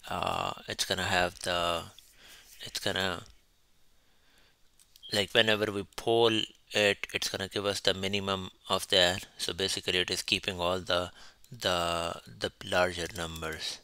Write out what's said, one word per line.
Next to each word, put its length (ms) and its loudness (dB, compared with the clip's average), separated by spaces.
uh, 420 -2
it's 160 -4
gonna 200 -2
have 360 2
the, 440 0
it's 180 -10
gonna, 420 -2
like, 200 0
whenever 400 4
we 140 -4
poll 360 4
it, 420 4
it's 160 -2
gonna 180 -4
give 160 -4
us 160 0
the 140 2
minimum 560 -2
of 200 0
that. 380 4
So 160 -4
basically 460 0
it 100 -2
is 120 -2
keeping 380 -2
all 200 0
the, 320 -2
the, 760 -2
the 260 -6
larger 420 2
numbers. 680 -6